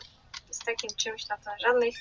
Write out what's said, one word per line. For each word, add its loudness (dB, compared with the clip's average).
z -10
takim -4
czymś, -2
no, -2
to -10
żadnych 6